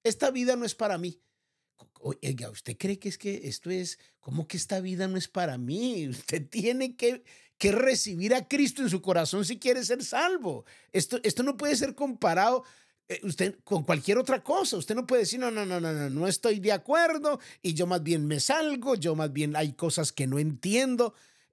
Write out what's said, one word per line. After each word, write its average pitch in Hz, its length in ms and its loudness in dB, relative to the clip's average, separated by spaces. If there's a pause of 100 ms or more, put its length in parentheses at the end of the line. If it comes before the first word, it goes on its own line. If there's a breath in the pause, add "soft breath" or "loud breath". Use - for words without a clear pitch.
esta 262 300 0
vida 247 240 2
no 240 80 -2
es 214 100 -4
para 202 240 -2
mí. 175 220 -8 (800)
O-, 139 220 -4
oiga, 123 280 -6
¿usted 107 260 -10
cree 196 220 -2
que 202 100 -8
es 180 100 -8
que 202 300 -8
esto - 220 -8
es, 180 280 -6 (220 soft breath)
cómo 151 260 -4
que - 100 -10
esta 190 240 -4
vida 185 280 -4
no 185 80 -2
es 175 120 -4
para 156 300 -2
mí? 165 500 -4
Usted 147 400 -4
tiene 247 480 -2
que, 240 260 0 (340 loud breath)
que 196 160 4
recibir 214 640 2
a 254 120 0
Cristo 277 360 2
en 220 80 2
su 180 100 2
corazón 180 440 2
si 202 140 -6
quiere 247 260 2
ser 247 200 -2
salvo. 285 600 -2 (280 loud breath)
Esto, 208 300 0
esto 220 200 0
no 269 140 0
puede 294 200 2
ser - 180 0
comparado, 247 720 2 (440 loud breath)
eh, 175 140 -8
usted 190 420 -2
con 165 200 0
cualquier 175 340 2
otra 254 240 0
cosa. 339 340 0
Usted 180 180 -4
no 247 120 -4
puede 247 160 4
decir, 226 180 -2
"No, 247 100 -2
no, 214 140 -2
no, 180 160 -2
no, 165 120 -2
no, 147 180 -2
no 156 180 0
estoy 214 320 0
de 208 120 2
acuerdo 302 680 2 (220 loud breath)
y 170 120 0
yo 175 120 0
más 180 160 0
bien 151 240 0
me 147 140 0
salgo, 277 540 0
yo 165 200 0
más 151 180 -2
bien 147 240 -2
hay 151 160 0
cosas 156 400 -2
que 139 140 -2
no 135 120 0
entiendo". 220 760 0 (380 soft breath)